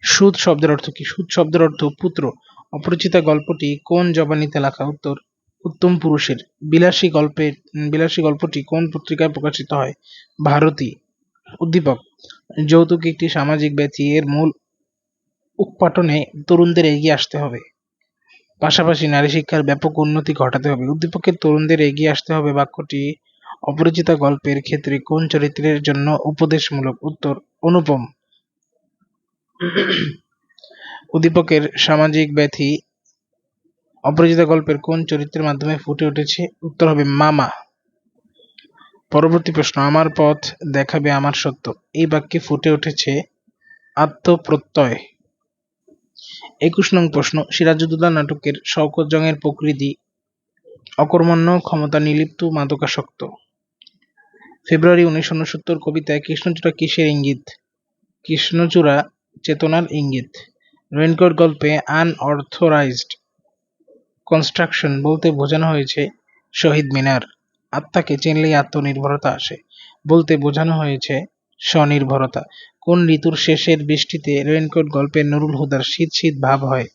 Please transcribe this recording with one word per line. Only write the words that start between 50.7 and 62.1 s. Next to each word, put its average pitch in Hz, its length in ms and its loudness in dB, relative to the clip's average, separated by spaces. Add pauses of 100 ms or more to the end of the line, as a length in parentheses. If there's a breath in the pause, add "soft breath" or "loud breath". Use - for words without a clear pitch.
অকর্মণ্য, 170 600 4
ক্ষমতা 151 400 -2
নিলিপ্ত, 151 440 -2
মাদকাসক্ত। 147 840 -4 (1400 soft breath)
ফেব্রুয়ারি 170 360 6
উনিশশো 160 300 -2
ঊনসত্তর 160 440 -4
কবিতায় 156 400 -4
কৃষ্ণচূড়া 165 580 -4
কিসের 156 300 0
ইঙ্গিত? 143 340 -2 (840)
কৃষ্ণচূড়া 160 800 2 (400)
চেতনার 160 480 0
ইঙ্গিত। 135 400 -4 (600)
রেইনকোট 165 440 4
গল্পে 151 500 2
আনঅথরাইজড 147 1300 0 (1120)